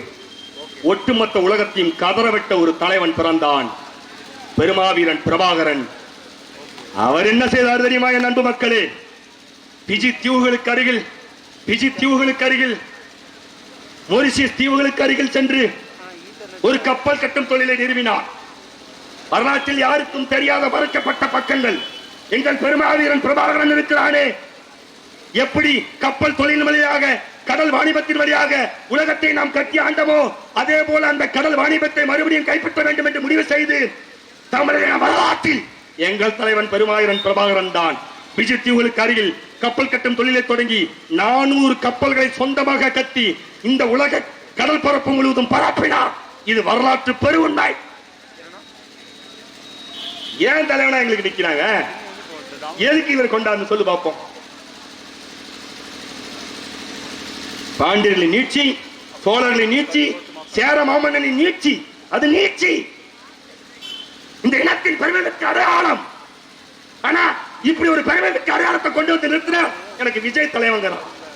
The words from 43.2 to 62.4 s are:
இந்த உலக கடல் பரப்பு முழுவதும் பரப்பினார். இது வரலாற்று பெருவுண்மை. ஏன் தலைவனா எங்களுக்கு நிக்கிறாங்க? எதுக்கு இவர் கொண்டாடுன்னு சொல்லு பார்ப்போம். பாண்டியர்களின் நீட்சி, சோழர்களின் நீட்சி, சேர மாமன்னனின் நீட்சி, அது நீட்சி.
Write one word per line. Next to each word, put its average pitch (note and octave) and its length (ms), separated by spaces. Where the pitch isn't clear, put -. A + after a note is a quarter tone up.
இந்த C4 120
உலக C#4+ 280
கடல் C#4+ 240
பரப்பு C#4 320
முழுவதும் C4 380
பரப்பினார். - 580
இது A3+ 180
வரலாற்று B3 440
பெருவுண்மை. D#4 460
ஏன் D4 200
தலைவனா C4+ 320
எங்களுக்கு G#3 260
நிக்கிறாங்க? E3+ 360
எதுக்கு C#4+ 360
இவர் B3+ 200
கொண்டாடுன்னு G#3+ 340
சொல்லு G#3 180
பார்ப்போம். E3+ 300
பாண்டியர்களின் F3+ 540
நீட்சி, C4+ 460
சோழர்களின் A#3 480
நீட்சி, C#4+ 460
சேர C#4+ 340
மாமன்னனின் C#4+ 540
நீட்சி, D4 480
அது D4 220
நீட்சி. F4+ 560